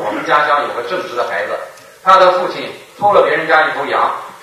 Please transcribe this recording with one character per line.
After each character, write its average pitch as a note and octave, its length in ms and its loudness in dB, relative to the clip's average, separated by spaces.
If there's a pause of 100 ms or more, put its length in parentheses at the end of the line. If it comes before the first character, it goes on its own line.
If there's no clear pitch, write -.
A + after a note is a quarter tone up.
：“我 - 100 -6
们 - 140 -6
家 D3+ 220 0
乡 D3 220 0
有 - 60 -10
个 - 140 -8
正 F3+ 180 -6
直 B2 80 -12
的 A#2+ 140 -2
孩 - 180 -4
子， - 120 -6 (440)
他 F#3+ 140 6
的 F3+ 220 6
父 - 100 -2
亲 - 240 -8 (260)
偷 G#3 140 2
了 F#3 100 6
别 D#3 140 2
人 D#3+ 100 -4
家 D#3 220 2
一 - 60 -6
头 - 100 -6
羊， - 320 -2 (260)